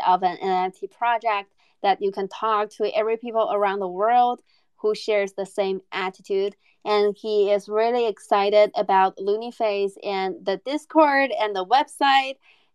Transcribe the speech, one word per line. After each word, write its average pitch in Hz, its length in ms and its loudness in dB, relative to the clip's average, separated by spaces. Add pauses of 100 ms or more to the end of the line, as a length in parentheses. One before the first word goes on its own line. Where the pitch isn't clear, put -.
of 180 160 2
an 180 160 -2
N 185 300 -2
F 185 120 -12
T 196 60 -10
project, 220 640 -4 (300)
that 196 200 0
you 196 100 0
can 196 160 -6
talk 214 500 -2
to 208 180 -2
every 220 220 0
people 226 340 -2
around 202 280 0
the 185 80 -4
world 240 560 0 (320)
who 214 180 -2
shares 202 400 -2
the 196 120 -8
same 190 360 -4 (100)
attitude. 196 640 -4 (280)
And 208 340 0
he 208 320 0
is 202 180 0
really 233 380 0
excited 208 680 2
about 190 420 2
Luniface 202 760 -2 (100)
and 190 420 -4
the 196 120 -2
Discord 277 760 2
and 208 240 -2
the 185 100 -2
website. 269 680 2 (400)